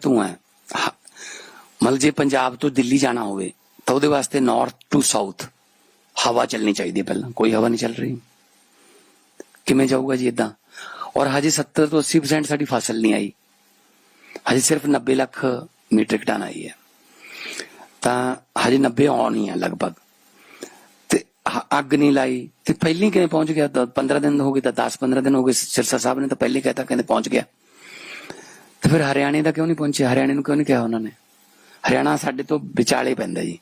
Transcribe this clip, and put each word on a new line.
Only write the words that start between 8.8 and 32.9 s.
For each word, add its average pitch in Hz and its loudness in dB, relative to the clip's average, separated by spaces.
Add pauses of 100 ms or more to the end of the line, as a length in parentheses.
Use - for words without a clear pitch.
ਕਿਵੇਂ 135 2
ਜਾਊਗਾ 131 0
ਜੀ 127 -2
ਏਦਾਂ? 117 -2 (680)
ਔਰ 139 2
ਹਜੇ 139 0
ਸੱਤਰ 151 0
ਤੋਂ 156 2
ਅੱਸੀ 156 2
ਪਰਸੈਂਟ 147 0
ਸਾਡੀ 147 -2
ਫਸਲ 113 -2
ਨਹੀਂ 107 4
ਆਈ, 104 -2 (1200)
ਹਜੇ 127 2
ਸਿਰਫ 143 0
ਨੱਬੇ 131 0
ਲੱਖ 131 -2 (460)
ਮੀਟ੍ਰਿਕ 107 0
ਟਨ 107 -2
ਆਈ - -12
ਹੈ, - -18 (1300)
ਤਾਂ 123 -2 (300)
ਹਜੇ 127 4
ਨੱਬੇ 135 4
ਆਉਣੀ 117 0
ਆ 90 -6
ਲਗਭਗ, 87 -4 (1160)
ਤੇ - 2 (240)
ਹ-, - -2
ਅੱਗ 143 0
ਨਹੀਂ 147 4
ਲਾਈ, 127 0 (160)
ਤੇ - 0
ਪਹਿਲਾਂ 165 0
ਹੀ 214 4
ਕਿਵੇਂ 180 2
ਪਹੁੰਚ 156 0
ਗਿਆ? 151 2
ਦ-, 135 0
ਪੰਦਰਾਂ 135 0
ਦਿਨ 147 2
ਹੋ 139 2
ਗਏ, 135 2
ਤਾਂ 127 0
ਦਸ 120 -2
ਪੰਦਰਾਂ 131 0
ਦਿਨ 139 4
ਹੋ 127 2
ਗਏ, 127 4
ਸਿਰਸਾ - -2
ਸਾਹਿਬ 127 0
ਨੇ 139 -2
ਤਾਂ - -2
ਪਹਿਲੇ 127 0
ਕਹਿਤਾ, 131 -2
ਕਹਿੰਦੇ 123 -2
ਪਹੁੰਚ 113 0
ਗਿਆ। 120 0 (1400)
ਤੇ - 2
ਫਿਰ 156 4
ਹਰਿਆਣੇ 139 2
ਦਾ 156 2
ਕਿਉਂ 160 -2
ਨਹੀਂ 165 0
ਪਹੁੰਚਿਆ? 147 0
ਹਰਿਆਣੇ 135 2
ਨੂੰ 139 -2
ਕਿਉਂ 143 0
ਨਹੀਂ 151 2
ਕਿਹਾ 127 2
ਉਹਨਾਂ 117 -2
ਨੇ? 110 -8 (800)
ਹਰਿਆਣਾ 139 2
ਸਾਡੇ 139 -4
ਤੋਂ 147 -2
ਵਿਚਾਲੇ 127 0